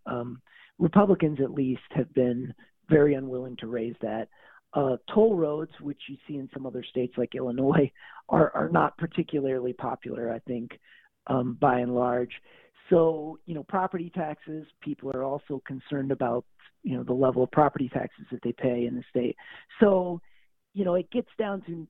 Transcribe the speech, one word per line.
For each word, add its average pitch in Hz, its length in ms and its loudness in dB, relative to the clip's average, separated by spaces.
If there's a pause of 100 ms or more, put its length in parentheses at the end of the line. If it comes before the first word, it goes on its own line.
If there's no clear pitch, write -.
Um, 123 340 -8 (380)
Republicans, 175 640 4
at 135 120 -2
least, 131 380 -2
have 131 240 -2
been 123 380 0 (360)
very 147 260 6
unwilling 127 440 -8
to 113 100 -10
raise 117 340 -6
that. 110 260 -6 (460)
Uh, 135 220 0 (160)
toll 220 240 4
roads, 156 440 -2
which 143 280 -8
you 139 80 -12 (100)
see 147 100 -8
in 135 160 -8
some 135 140 -8
other 123 160 -8
states 123 340 -4
like 123 180 -2
Illinois, 131 560 2 (200)
<laughs> - 180 -20
are, 160 260 4
are 156 140 0
not 160 300 2
particularly 135 720 -2
popular, 120 600 -6
I 113 80 -6
think, 120 380 -8 (500)
um, 127 320 0
by 127 180 4
and 123 160 -2
large. 123 380 0 (560)
So, 160 580 2
you 170 80 -8
know, 147 80 -8
property 185 500 -4
taxes, 156 540 -8 (140)
people 135 340 -8
are 131 80 -4
also 135 420 -6
concerned 135 460 -6
about, 123 340 -2 (380)
you 127 140 -2
know, 123 80 -6
the 123 80 -2
level 127 320 4
of - 80 -2
property 143 400 4
taxes - 400 -6
that 120 100 -10
they 117 100 -4
pay 120 340 -2
in 120 100 -4
the 123 140 -8
state. 123 260 -2 (420)
So, 180 420 4 (520)
you 196 120 -2
know, 175 100 0
it 180 180 -2
gets 247 160 -4 (100)
down 202 280 -4
to 170 240 -10